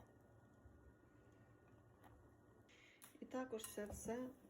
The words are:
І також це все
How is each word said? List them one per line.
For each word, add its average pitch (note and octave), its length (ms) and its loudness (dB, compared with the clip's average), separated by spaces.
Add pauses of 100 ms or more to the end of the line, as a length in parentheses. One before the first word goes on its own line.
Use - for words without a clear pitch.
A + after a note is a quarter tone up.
(3250)
І - 40 2
також B3+ 380 6
це - 220 6
все A#3 420 6 (220)